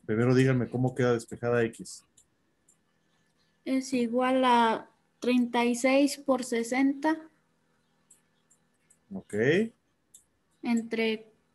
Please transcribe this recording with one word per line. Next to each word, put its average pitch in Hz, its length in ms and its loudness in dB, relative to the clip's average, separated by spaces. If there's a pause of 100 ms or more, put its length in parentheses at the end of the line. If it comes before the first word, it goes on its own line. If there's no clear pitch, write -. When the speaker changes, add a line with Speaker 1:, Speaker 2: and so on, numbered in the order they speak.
Speaker 1:
primero 120 300 2
díganme 131 340 2
cómo 127 240 -2
queda 123 200 2
despejada 120 500 -2
X. - 420 -8 (1600)
Speaker 2:
Es 262 300 -4
igual 254 500 0
a 233 460 4 (300)
treinta 240 440 0
y 240 120 0
seis 269 420 2
por 254 260 -2
sesenta. 277 840 -2 (1800)
Speaker 1:
Ok. - 200 -14 (1300)
Speaker 2:
Entre, 226 680 -4 (240)